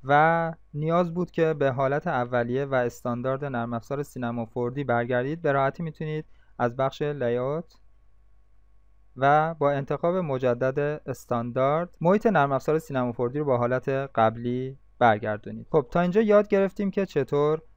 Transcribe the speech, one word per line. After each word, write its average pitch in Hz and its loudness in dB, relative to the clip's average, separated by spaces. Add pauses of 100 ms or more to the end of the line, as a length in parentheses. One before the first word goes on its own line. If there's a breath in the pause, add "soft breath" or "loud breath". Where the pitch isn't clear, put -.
و 165 4 (200)
نیاز 165 0
بود 175 -4
که 160 2
به 139 2
حالت 139 -2
اولیه 123 -2
و 135 -4
استاندارد 127 -2
نرم 120 -4
افزار 135 -6
سینما 120 -6
فور 120 -4
دی 139 -6
برگردید، 123 0
به 151 2
راحتی 139 0
می‌تونید 156 -6 (340)
از 120 0
بخش 135 -2
لی‌آوت 139 -2 (1400)
و 151 2
با 147 2
انتخاب 147 -2
مجدد 135 0
استاندارد 131 -2
محیط 190 2
نرم 151 4
افزار 147 0
سینما 127 -4
فور 120 -2
دی 143 -6
رو 151 -2
با 131 2
حالت 123 0
قبلی 123 -2 (220)
برگردونید. 107 0
خب 151 2
تا 175 2
اینجا 180 2
یاد 208 4
گرفتیم 196 0
که 196 -2
چطور 147 0 (160)